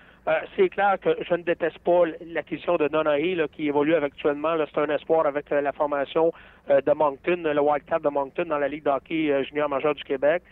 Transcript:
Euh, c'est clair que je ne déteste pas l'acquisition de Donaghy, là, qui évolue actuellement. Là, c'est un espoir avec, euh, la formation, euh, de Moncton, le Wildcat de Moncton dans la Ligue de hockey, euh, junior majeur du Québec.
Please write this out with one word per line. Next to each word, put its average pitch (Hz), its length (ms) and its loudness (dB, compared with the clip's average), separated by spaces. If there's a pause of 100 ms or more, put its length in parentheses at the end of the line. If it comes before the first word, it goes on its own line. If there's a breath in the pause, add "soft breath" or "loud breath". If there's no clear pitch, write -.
(260 loud breath)
Euh, 160 140 0 (160)
c'est 185 140 4
clair 196 320 0
que 165 80 2 (100)
je 175 140 -4
ne 170 80 -2
déteste 170 380 -2
pas 175 240 4 (240)
l'acquisition 160 500 -4
de 147 100 2
Donaghy, 151 460 0
là, 160 120 -2
qui 151 200 -6
évolue 147 280 2
actuellement. 147 600 -2
Là, 156 180 0
c'est 160 80 -2
un 147 80 0
espoir 156 380 0
avec, 143 260 -4
euh, 143 80 0
la 143 120 -2
formation, 147 600 0 (380 loud breath)
euh, 139 100 6
de 196 120 4
Moncton, 156 520 0
le 147 160 0
Wildcat 147 380 0
de 151 100 0
Moncton 143 380 -2
dans 156 100 -2
la 143 120 0
Ligue 147 160 -8
de 147 60 0
hockey, 151 400 -2
euh, 139 140 2
junior 147 240 -4
majeur 143 260 0
du - 80 -14
Québec. 143 500 0